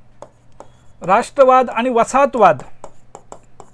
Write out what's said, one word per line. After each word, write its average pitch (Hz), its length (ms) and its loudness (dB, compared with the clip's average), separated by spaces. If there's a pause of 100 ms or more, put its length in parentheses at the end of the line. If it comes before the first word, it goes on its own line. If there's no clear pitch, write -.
(1000)
राष्ट्रवाद 254 680 2
आणि 240 200 -6
वसाहतवाद, 226 720 0 (1120)